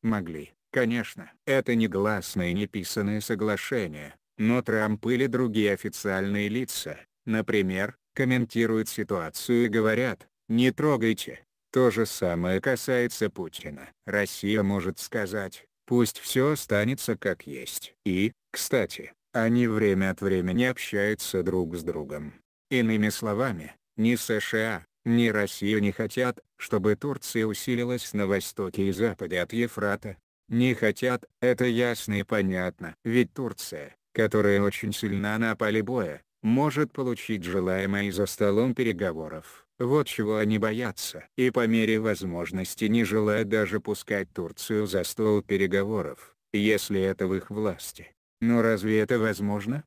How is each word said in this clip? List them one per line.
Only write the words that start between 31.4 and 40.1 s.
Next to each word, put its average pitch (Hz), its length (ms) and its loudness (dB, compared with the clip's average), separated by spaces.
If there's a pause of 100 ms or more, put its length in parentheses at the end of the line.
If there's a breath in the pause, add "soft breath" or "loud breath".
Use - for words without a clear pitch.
это 123 260 2
ясно 117 540 0
и - 20 -4
понятно. 92 720 -2 (100)
Ведь 117 280 2
Турция, 98 640 -10 (180)
которая 101 480 4
очень 101 300 -2
сильна 104 460 -2
на 113 180 0
поле 110 260 0
боя, 98 400 -4 (200)
может 139 500 2
получить 113 520 -4
желаемое 95 600 0
и 101 60 -2
за 95 160 0
столом 107 480 2
переговоров. 87 920 -4 (120)
Вот 135 280 2
чего 107 300 -2